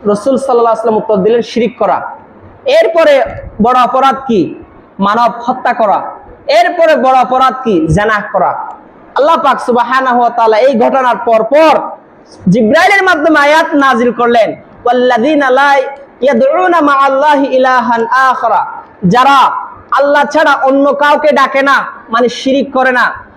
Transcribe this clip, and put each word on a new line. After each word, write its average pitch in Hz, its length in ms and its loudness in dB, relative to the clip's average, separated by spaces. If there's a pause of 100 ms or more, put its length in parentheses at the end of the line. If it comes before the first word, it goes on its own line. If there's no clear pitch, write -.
রাসূল 208 320 -2
সাল্লাল্লাহু - 140 -4
আলাইহি 233 160 2
ওয়াসাল্লাম 220 300 -2
উত্তর 214 200 -2
দিলেন, 220 240 0
"শিরিক - 380 -4
করা।" 180 220 -2 (640)
এরপরে 311 580 2 (380)
বড় 247 220 2
অপরাধ 262 320 0 (120)
কি? 202 280 -2 (440)
মানব 226 320 0 (100)
হত্যা - 320 -4
করা। 202 380 -2 (360)
এরপরে 330 480 2
বড় 262 260 2
অপরাধ 254 320 0 (100)
কি? 170 240 0
জেনা 208 340 0 (120)
করা। 175 160 0 (680)
আল্লাহ 302 220 2
পাক 247 220 0
সুবহানাহু 247 600 -2
ওয়া 240 100 2
তাআলা 226 280 0
এই 247 220 2
ঘটনার 254 360 0 (100)
পর 220 180 2
পর 285 360 4 (720)
জিব্রাইলের 320 540 2
মাধ্যমে 320 360 2
আয়াত 302 360 2
নাজিল 247 360 0
করলেন, 233 380 0 (360)
"ওয়াল্লাযীনা 254 640 0
লা 277 260 2 (460)
ইয়াদউনা 311 600 2
মা 285 120 2
আল্লাহি 277 640 0
ইলাহান 240 500 0
আখরা", 247 600 0 (420)
যারা 262 300 4 (540)
আল্লাহ 285 340 0
ছাড়া 294 280 0
অন্য 277 400 0
কাউকে 294 380 0
ডাকে 269 300 0
না, 262 240 0 (240)
মানে 233 200 0
শিরিক 254 440 -4
করে 262 180 0
না 226 220 0 (240)